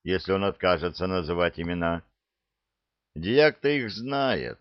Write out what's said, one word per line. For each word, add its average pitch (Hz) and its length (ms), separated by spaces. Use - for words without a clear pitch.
если 92 300
он 98 100
откажется 90 640
называть 87 500
имена. 85 460
Дьяк-то 139 540
их 135 200
знает 113 720